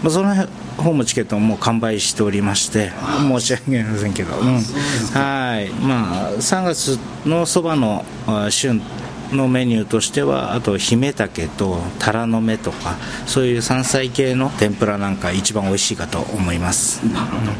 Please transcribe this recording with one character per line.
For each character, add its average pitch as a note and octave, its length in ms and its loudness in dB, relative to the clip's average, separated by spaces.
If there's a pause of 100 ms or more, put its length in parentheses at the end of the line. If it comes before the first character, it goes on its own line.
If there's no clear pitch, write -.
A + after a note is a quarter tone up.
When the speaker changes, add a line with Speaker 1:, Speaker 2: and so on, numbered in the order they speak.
Speaker 1:
ま D#3+ 60 4
あ、 D#3 40 2
そ F3+ 80 4
の G3+ 140 4 (420)
方 D#3+ 160 2
も C3+ 100 4
チ - 120 -2
ケ B2+ 60 2
ッ G2+ 40 0
ト G#2 140 -2
も A2 80 4
も A2 80 4
う - 20 -8
完 A2+ 220 0
売 A2 200 0
し - 140 -2
て - 80 0
お G#2 80 4
り G2+ 140 0
ま G2+ 100 0
し - 160 0
て、 G#2 220 0 (360)
申 B2+ 140 2
し B2 100 0
訳 B2+ 280 0
あ - 20 0
り G#2+ 80 -2
ま G#2+ 80 -2
せ G#2 100 0
ん G2+ 60 -2
け G2 80 -4
ど、 D#2+ 160 -4
う A2 100 2
ん。 B2+ 140 4
Speaker 2:
そ A#2 120 -4
う - 20 -4
で C#3+ 60 -2
す C3+ 300 -2
か。 C3+ 80 2
Speaker 1:
は C3 400 0
い。 G2 100 -4
ま G2+ 680 0
あ、 A#2+ 40 -2
三 F#3 240 0
月 C#3 340 0 (260)
の D#3+ 220 2
そ F3 160 2
ば D#3+ 120 0
の、 A2 300 2 (220)
あ、 G#2 240 0
旬 A#2+ 280 2 (520)
の C3+ 160 2
メ B2+ 180 4
ニ A#2 120 4
ュ A2 40 2
ー G#2 40 -2
と A2 160 2
し - 100 -2
て C#3+ 100 0
は、 C3+ 320 0
あ B2+ 80 0
と G2+ 160 2
姫 B2 360 2
竹 E2+ 340 -2
と F#2 320 0 (180)
タ - 140 0
ラ A#2 160 0
の A2+ 140 2
芽 A2 180 0
と G2 120 -4
か、 - 260 -6 (280)
そ - 160 2
う B2+ 40 4
い A#2+ 120 2
う A#2 60 0
山 B2+ 200 0
菜 C3 260 0
系 B2+ 260 2
の C3 240 2
天 G#2 160 4
ぷ G#2 100 2
ら G#2 140 0
な G2 100 0
ん F#2+ 60 0
か F2+ 160 -2
一 G2 220 0
番 G#2+ 120 0
美 F#2+ 60 2
味 G2 80 2
し - 160 0
い - 20 -14
か F2+ 80 -6
と - 140 -4
思 F#2 340 -2
い E2+ 60 0
ま F2 140 0
す。 - 280 0 (100)
Speaker 2:
な F#2 100 -2
る A#2 40 -2
ほ - 60 -4 (120)
ど。 G#2+ 160 0